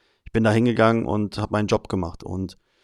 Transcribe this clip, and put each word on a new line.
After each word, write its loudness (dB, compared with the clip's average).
ich -16
bin 2
da 4
hingegangen 2
und -4
hab -4
meinen 0
Job 0
gemacht. -6
Und -8